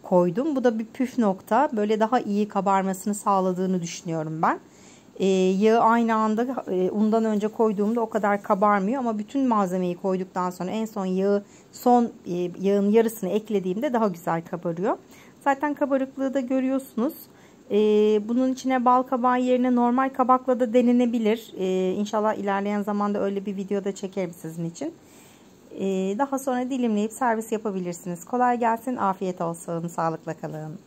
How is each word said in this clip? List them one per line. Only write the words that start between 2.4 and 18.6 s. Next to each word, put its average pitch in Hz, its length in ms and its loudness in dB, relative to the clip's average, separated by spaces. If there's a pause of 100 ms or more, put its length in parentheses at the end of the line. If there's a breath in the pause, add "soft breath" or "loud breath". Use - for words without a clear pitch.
kabarmasını 196 680 0
sağladığını 185 680 0
düşünüyorum 160 600 -6
ben. 247 180 0 (600 loud breath)
E, 190 60 0 (340)
yağı 220 200 6
aynı 226 360 4
anda, 220 560 -2
e, 185 200 0
undan 220 340 2
önce 214 220 0
koyduğumda 220 540 0
o 226 80 -4
kadar 202 340 0
kabarmıyor 208 560 2
ama 233 180 -2
bütün 262 300 -2
malzemeyi 185 500 0
koyduktan 185 520 -2
sonra 180 220 -6
en 220 140 -4
son 208 200 -8
yağı, 196 380 0 (280 loud breath)
son, 240 400 2 (140)
e, 175 260 -4 (100)
yağın 202 280 2
yarısını 220 400 2
eklediğimde 208 640 -2
daha 226 140 2
güzel 165 340 -2
kabarıyor. 175 560 -4 (460 loud breath)
Zaten 285 300 0
kabarıklığı 269 600 -2
da 277 60 0
görüyorsunuz. 262 720 -2 (580 loud breath)
E, 202 60 2 (500)
bunun 254 260 0
içine 254 320 0